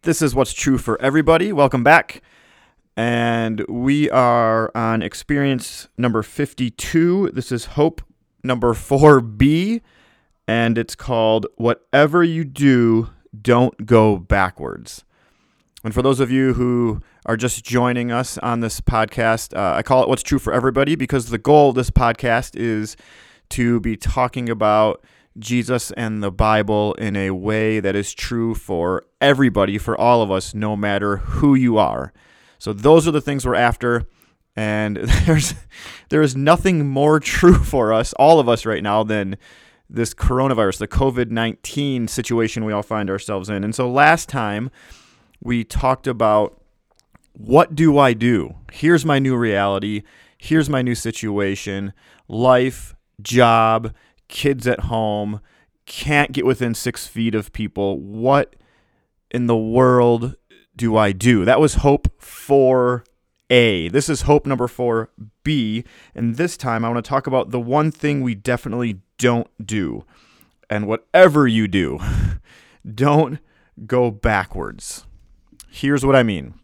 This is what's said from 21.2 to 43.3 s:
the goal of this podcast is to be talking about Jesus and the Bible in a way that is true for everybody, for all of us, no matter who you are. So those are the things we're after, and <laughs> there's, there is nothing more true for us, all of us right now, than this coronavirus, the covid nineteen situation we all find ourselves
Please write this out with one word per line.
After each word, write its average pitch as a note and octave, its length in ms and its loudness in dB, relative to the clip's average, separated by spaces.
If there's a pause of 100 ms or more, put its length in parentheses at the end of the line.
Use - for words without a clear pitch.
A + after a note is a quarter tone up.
the A#2 120 -6
goal C#3+ 340 4
of A#2 40 -4
this B2+ 160 -2
podcast A#2+ 640 0
is G#2+ 400 -6 (540)
to A#2+ 320 0
be G#2+ 160 -6
talking B2 500 -4
about G#2+ 560 0 (340)
Jesus A#2 540 -4
and A2 300 -6
the G2+ 100 -4
Bible G#2 640 0
in G#2 200 -6
a F#2+ 160 -2
way G#2+ 480 -2
that G2 160 -2
is G2+ 180 -4
true A2+ 420 -6
for F2+ 500 -4 (160)
everybody, A2+ 560 2
for A2 200 -4
all A#2+ 240 4
of G2+ 100 0
us, F#2+ 220 -4
no G#2+ 220 -6
matter G2+ 420 -2
who C#3 380 2
you B2 220 2
are. C2 340 0 (460)
So G#2+ 160 -10
those D3+ 340 6
are E3+ 40 0
the D3 100 0
things C#3 240 -6
we're B2 100 0
after, A#2+ 500 0 (500)
and G#2+ 420 -4
<laughs> - 280 2
there's, D#3 280 0 (560)
there D3+ 120 2
is C3+ 140 0
nothing D#3 540 2
more D3 320 2
true - 320 4
for A2+ 400 2
us, A2+ 200 0
all D#3 280 6
of A#2+ 80 0
us A2+ 160 0
right G#2 180 -2
now, G#2 200 0
than G2+ 340 -4 (520)
this A2 240 -6
coronavirus, B2 640 0
the G#2+ 80 -6
covid B2 420 -2
nineteen A#2 800 -4
situation A2+ 580 -4
we G#2+ 80 -4
all G#2 100 -4
find G#2 260 -6
ourselves G2 400 -6